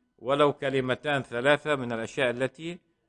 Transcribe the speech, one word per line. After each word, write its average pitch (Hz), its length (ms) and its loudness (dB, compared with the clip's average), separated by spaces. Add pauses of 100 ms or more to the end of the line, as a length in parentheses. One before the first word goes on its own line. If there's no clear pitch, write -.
(180)
ولو 143 340 2
كلمتان 135 680 -2
ثلاثة 139 540 2
من 123 160 -6
الأشياء 117 380 -2
التي 131 480 -6 (300)